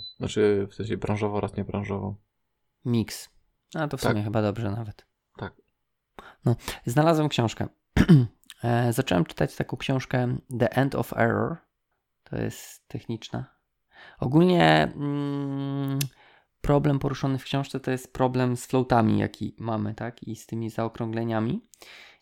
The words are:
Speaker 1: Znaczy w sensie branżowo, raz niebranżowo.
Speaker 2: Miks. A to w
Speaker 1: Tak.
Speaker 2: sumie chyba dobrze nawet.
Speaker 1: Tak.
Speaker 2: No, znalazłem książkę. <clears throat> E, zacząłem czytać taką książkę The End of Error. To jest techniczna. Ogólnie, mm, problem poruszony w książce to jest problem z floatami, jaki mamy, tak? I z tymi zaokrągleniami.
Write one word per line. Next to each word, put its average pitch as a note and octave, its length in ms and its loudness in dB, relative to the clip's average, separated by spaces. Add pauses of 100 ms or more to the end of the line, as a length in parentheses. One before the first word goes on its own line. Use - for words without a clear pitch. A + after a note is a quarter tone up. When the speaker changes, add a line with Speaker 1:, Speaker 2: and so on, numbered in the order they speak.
(160)
Speaker 1:
Znaczy G2+ 540 2
w - 40 -20
sensie G#2 220 -6
branżowo, G#2 440 -2
raz G2+ 160 -4
niebranżowo. G2+ 600 -4 (680)
Speaker 2:
Miks. A#2 440 -2 (460)
A D#3+ 140 -4
to D3 80 -6
w - 40 -12
Speaker 1:
Tak. - 120 2
Speaker 2:
sumie G#2 120 -2
chyba G#2+ 180 0
dobrze G#2 280 -2
nawet. G#2+ 360 -10 (300)
Speaker 1:
Tak. - 160 -10 (920)
Speaker 2:
No, A#2+ 120 4 (300)
znalazłem D3+ 420 4
książkę. - 380 -2 (280)
<clears throat> - 120 4 (580)
E, A#2+ 280 2
zacząłem C3+ 320 0
czytać - 320 -4
taką - 200 -6
książkę C3 600 -2 (220)
The A#2 180 0
End C3+ 180 2
of B2+ 180 -4
Error. A2+ 440 0 (680)
To - 120 -10
jest - 520 -8
techniczna. A#2+ 560 -10 (760)
Ogólnie, D#3+ 760 6
mm, C#3 1040 -4 (600)
problem C#3+ 380 2
poruszony C3+ 400 -2
w - 60 -12
książce C#3 360 -4
to C3 100 -4
jest B2+ 220 -6
problem B2+ 440 2
z - 100 -12
floatami, A#2 520 4
jaki G#2 400 -4
mamy, G#2+ 360 -4
tak? A#2 280 -10
I A2 140 -10
z - 100 -18
tymi A2+ 240 -6
zaokrągleniami. A2+ 960 -4 (540)